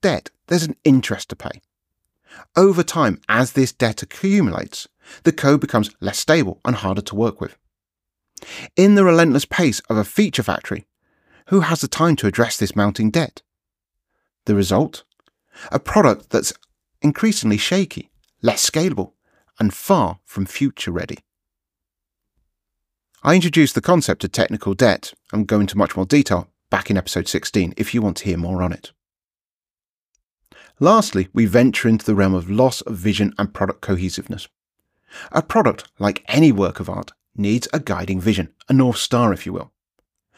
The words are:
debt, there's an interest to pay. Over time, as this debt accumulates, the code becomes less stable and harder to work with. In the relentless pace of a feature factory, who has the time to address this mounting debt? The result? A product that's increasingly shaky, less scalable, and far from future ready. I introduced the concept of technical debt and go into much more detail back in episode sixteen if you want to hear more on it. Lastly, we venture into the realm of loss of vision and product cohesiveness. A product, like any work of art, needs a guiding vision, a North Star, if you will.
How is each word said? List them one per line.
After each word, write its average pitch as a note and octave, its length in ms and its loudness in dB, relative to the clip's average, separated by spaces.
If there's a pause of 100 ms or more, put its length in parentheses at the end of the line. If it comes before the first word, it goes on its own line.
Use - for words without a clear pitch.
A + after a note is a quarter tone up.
debt, D#3 300 -2 (160)
there's E3+ 180 0
an D3+ 180 -8
interest C3 460 2
to - 80 -12
pay. - 240 -14 (960)
Over F3+ 260 6
time, C#3 460 0
as A#2+ 240 2
this C3 200 2
debt A2+ 300 -2
accumulates, - 840 -2 (340)
the E3+ 80 4
code C#3+ 300 2
becomes G#2+ 300 0 (100)
less G2 180 -6
stable D3 460 0
and B2 100 0
harder G2 280 -4
to - 120 -12
work A2+ 260 -2
with. - 160 -10 (1200)
In G3+ 220 6
the G3 80 6
relentless E3 400 4
pace C#3+ 440 -2
of A2+ 80 0
a G#2+ 80 0
feature D#3+ 380 -2
factory, - 440 -6 (640)
who F#3+ 120 4
has D#3+ 200 0
the B2+ 80 -4
time E3 280 0
to - 100 -2
address A#2 300 0
this - 180 -4
mounting G#2 360 0
debt? D#3 320 -4 (1040)
The G#2 100 2
result? G2+ 480 0 (640)
A - 80 -2
product - 520 2
that's - 220 -2 (480)
increasingly D3 560 0
shaky, - 540 -4 (320)
less - 260 2
scalable, D#3 440 -2 (480)
and G#2 120 2
far G#2 520 0
from - 200 -6
future - 460 -6
ready. F2 280 -8 (2000)
I D3+ 140 4
introduced E3 380 4
the A#2 60 0
concept D#3+ 440 0
of F2+ 80 -4
technical G#2 420 -2
debt G#2 400 0 (180)
and G#2 140 -2
go G#2 140 0
into G2+ 180 -2
much - 180 0
more F#2+ 80 -2
detail F#2+ 440 0 (200)
back - 220 -4
in G2 80 2
episode - 300 -6
sixteen - 480 -2
if - 180 -6
you A#2+ 80 0
want G2 160 -2
to - 60 -14
hear F#2 120 -2
more F2+ 260 -4
on F2+ 100 -2
it. - 200 -16 (1900)
Lastly, E3 520 2
we A#2 140 2
venture A#2 420 2
into A2 160 2
the G#2+ 120 0
realm F#2+ 180 2
of F2+ 160 -4
loss B2 320 2
of A#2 140 -10
vision F#2+ 420 0
and G2+ 160 -6
product - 260 -4
cohesiveness. - 680 -6 (840)
A - 80 0
product, - 480 -2 (100)
like G2+ 280 -4
any C#3+ 260 4
work G2 280 0
of F#2 100 -8
art, F2+ 220 -10 (240)
needs G#2 360 -2
a D#3+ 80 -2
guiding F#2 400 -6
vision, F#2+ 320 -2 (160)
a - 40 2
North B2+ 260 4
Star, B2 340 0
if E3 140 -6
you - 60 -10
will. - 200 -12 (640)